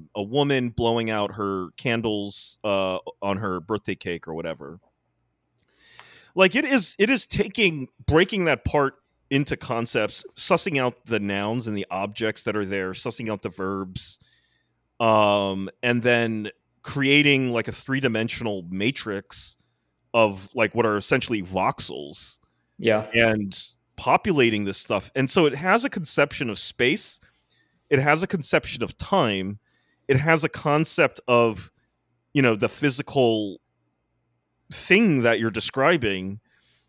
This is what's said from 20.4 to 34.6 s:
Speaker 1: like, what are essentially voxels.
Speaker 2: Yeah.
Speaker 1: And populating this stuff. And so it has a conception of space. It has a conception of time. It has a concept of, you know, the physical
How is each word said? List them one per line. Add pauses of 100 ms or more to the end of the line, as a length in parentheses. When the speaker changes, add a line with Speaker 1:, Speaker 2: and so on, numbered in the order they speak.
Speaker 1:
like,
what
are
essentially
voxels. (400)
Speaker 2:
Yeah.
Speaker 1:
And (360)
populating
this
stuff.
And
so
it
has
a
conception
of
space. (720)
It
has
a
conception
of
time. (480)
It
has
a
concept
of, (640)
you
know,
the
physical (1120)